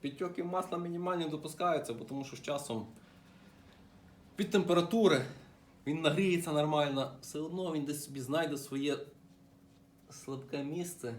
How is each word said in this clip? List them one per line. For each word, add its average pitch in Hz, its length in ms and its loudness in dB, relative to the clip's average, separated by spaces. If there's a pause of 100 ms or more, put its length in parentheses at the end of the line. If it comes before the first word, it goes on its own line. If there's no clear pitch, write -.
Підтьоки 175 420 -4
масла 175 340 -2
мінімальні 175 520 -2
допускаються, 156 640 0
бо 113 120 -8
тому 135 200 -6
що - 100 -12
з - 60 -14
часом 120 460 -4 (1500)
від 202 100 0
температури 175 760 6 (640)
він 151 140 0
нагріється 170 500 4
нормально. 147 600 2 (100)
Все - 180 -8
одно 175 340 -2
він 147 120 0
десь 147 200 -4
собі 139 160 -10
знайде 147 360 0
своє 139 400 0 (1120)
слабке 135 540 -6
місце. 147 560 -6